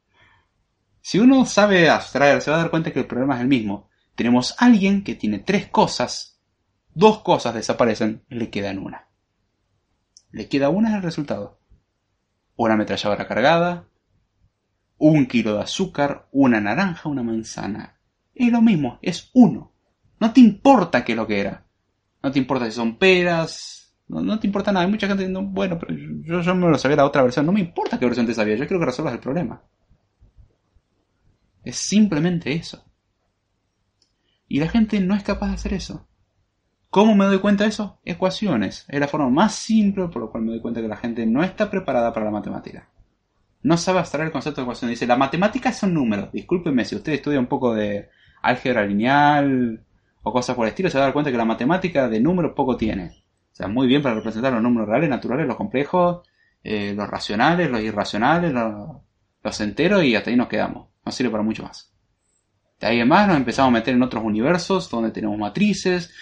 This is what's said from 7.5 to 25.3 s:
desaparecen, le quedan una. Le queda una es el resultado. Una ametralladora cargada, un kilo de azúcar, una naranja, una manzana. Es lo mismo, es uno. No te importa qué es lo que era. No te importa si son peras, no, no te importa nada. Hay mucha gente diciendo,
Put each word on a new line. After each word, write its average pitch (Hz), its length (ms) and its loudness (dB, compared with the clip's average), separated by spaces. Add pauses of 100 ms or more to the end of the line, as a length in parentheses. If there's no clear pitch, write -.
desaparecen, 113 720 -2
le 117 220 -8
quedan 98 280 -6
una. - 300 -14 (1200)
Le - 180 -12
queda 139 200 0
una 214 220 2
es 214 40 0
el 196 80 -4
resultado. 143 560 -8 (960)
Una 113 200 2
ametralladora 104 520 -2
cargada, 170 600 0 (1080)
un 151 300 4
kilo 110 280 0
de 104 80 -2
azúcar, 143 680 -4
una 127 300 4
naranja, 165 480 -2
una 135 160 -4
manzana. 110 760 -8 (340)
Es 240 200 0
lo 233 100 4
mismo, 160 400 2
es - 300 -8
uno. 190 400 6 (480)
No 220 120 0
te 269 80 8
importa 208 600 6
qué 120 100 -4
es 110 40 -2
lo 113 100 -2
que 104 140 0
era. - 260 -6 (560)
No 139 80 -2
te 139 80 0
importa 127 280 0
si 110 60 -6
son 113 260 -4
peras, 175 800 0 (300)
no, 78 120 -6
no 208 180 -2
te 208 80 -2
importa 202 240 -2
nada. 180 120 2
Hay 190 60 0
mucha 214 160 -2
gente 196 160 -2
diciendo, 185 200 -4